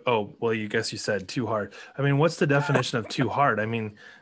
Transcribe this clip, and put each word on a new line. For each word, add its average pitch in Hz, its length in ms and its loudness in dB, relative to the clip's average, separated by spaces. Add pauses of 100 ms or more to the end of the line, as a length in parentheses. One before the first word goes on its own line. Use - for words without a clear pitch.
oh, 110 320 0
well, 113 140 0
you 107 160 -4
guess 110 240 -2
you 110 40 -8
said 98 300 -4
too 123 180 -4
hard. 104 280 -4 (240)
I 139 40 -4
mean, 143 160 4
what's 165 200 2
the 170 100 2
definition 139 500 2
of 110 120 -4
too 131 180 0
hard? 127 320 2
I 107 60 0
mean, 110 320 -4 (240)